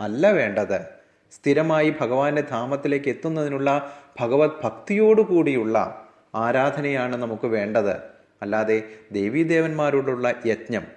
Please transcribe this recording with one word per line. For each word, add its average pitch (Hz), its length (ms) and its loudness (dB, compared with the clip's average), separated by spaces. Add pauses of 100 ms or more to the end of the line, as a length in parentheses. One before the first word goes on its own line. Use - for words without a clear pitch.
അല്ല 117 300 2
വേണ്ടത്. 104 500 0 (520)
സ്ഥിരമായി 156 680 2
ഭഗവാന്റെ 143 420 0
ധാമത്തിലേക്ക് 139 680 -2
എത്തുന്നതിനുള്ള 143 920 -2 (200)
ഭഗവത് 139 300 4 (140)
ഭക്തിയോടുകൂടിയുള്ള 143 1400 2 (260)
ആരാധനയാണ് 131 840 0
നമുക്ക് 117 300 -6
വേണ്ടത്. 107 640 0 (300)
അല്ലാതെ 107 400 0 (300)
ദേവീദേവന്മാരോടുള്ള 139 1200 0 (120)
യജ്ഞം, 107 360 -2 (140)